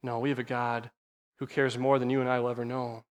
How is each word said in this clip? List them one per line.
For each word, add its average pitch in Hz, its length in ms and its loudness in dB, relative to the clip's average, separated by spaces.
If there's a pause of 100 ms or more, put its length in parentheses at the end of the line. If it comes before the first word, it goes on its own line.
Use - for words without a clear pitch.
No, 120 160 -4
we 131 100 0
have 139 100 0
a 123 60 -2
God 120 460 -2 (480)
who 135 80 -6
cares 131 300 2
more 135 220 4
than 123 120 0
you 135 100 4
and 127 80 0
I 127 120 2
will 123 100 0
ever 120 140 -4
know. 120 460 -6